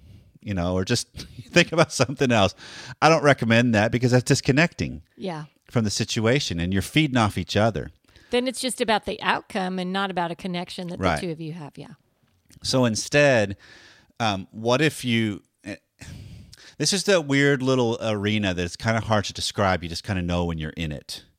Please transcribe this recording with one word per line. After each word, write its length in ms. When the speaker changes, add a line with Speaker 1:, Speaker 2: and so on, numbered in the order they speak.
Speaker 1:
you 100
know, 220
or 100
just 240
<laughs> 420
think 220
about 180
something 400
else." 240
I 80
don't 160
recommend 500
that 180
because 200
that's 120
disconnecting 760
Speaker 2:
Yeah. 280
Speaker 1:
from 140
the 60
situation, 720
and 140
you're 80
feeding 340
off 220
each 180
other. 340
Speaker 2:
Then 160
it's 140
just 220
about 240
the 160
outcome 560
and 120
not 200
about 200
a 60
connection 520
that 120
Speaker 1:
Right. 180
Speaker 2:
the 100
two 40
of 80
you 140
have. 240
Yeah. 160
Speaker 1:
So 220
instead, 720
um, 300
what 320
if 200
you, 400
eh, 120
this 160
is 120
the 180
weird 400
little 400
arena 500
that's 240
kinda 240
hard 240
to 80
describe. 500
You 60
just 160
kinda 160
know 240
when 140
you're 180
in 160
it. 320